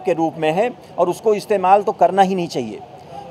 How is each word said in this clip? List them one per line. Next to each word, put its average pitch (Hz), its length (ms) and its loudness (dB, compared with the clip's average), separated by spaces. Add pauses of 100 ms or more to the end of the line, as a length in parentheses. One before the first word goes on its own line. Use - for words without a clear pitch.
के 185 80 2
रूप 165 240 -2
में 156 140 0
है 214 200 0 (260)
और 175 120 0
उसको 208 240 0
इस्तेमाल 202 500 2
तो 208 80 -4
करना 185 300 2
ही 190 140 2
नहीं 175 120 -4
चाहिए, 113 320 -6 (520)